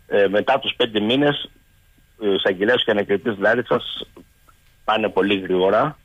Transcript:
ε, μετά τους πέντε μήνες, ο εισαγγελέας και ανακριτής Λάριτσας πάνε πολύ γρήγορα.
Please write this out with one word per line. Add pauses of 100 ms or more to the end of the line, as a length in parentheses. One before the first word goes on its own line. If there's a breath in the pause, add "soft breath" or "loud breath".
ε,
μετά
τους
πέντε
μήνες, (680)
ο
εισαγγελέας
και
ανακριτής
Λάριτσας (1000)
πάνε
πολύ
γρήγορα.